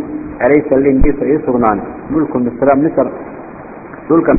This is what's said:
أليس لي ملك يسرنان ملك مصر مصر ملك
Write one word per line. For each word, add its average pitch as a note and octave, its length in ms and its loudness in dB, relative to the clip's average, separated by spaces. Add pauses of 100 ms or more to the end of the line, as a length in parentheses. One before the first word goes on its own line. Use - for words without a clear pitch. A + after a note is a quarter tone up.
(460)
أليس C#3+ 280 2
لي C3+ 200 4
ملك C3 280 4
يسرنان B2 580 0 (320)
ملك D3+ 240 0
مصر B2+ 400 0
مصر C#3 320 2 (1040)
ملك D#3+ 280 4